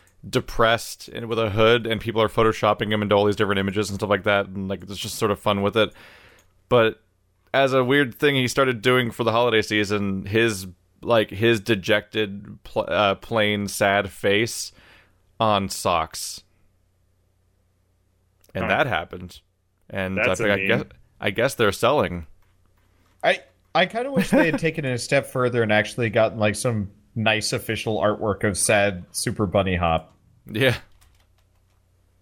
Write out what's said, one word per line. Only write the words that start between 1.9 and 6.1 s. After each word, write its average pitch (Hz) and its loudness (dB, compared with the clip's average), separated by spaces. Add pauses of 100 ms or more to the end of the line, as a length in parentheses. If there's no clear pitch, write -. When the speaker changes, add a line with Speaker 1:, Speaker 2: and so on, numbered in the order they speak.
Speaker 1:
people 107 -2
are 107 4
photoshopping 110 2
him 107 0
into 104 2
all 101 4
these 101 2
different 98 0
images 98 -2
and 98 -8
stuff 101 -4
like 95 2
that, 101 2
and, 95 -10
like, 95 -8
it's 95 -14
just - -10
sort 107 0
of 98 0
fun 101 0
with 101 0
it. 107 2 (760)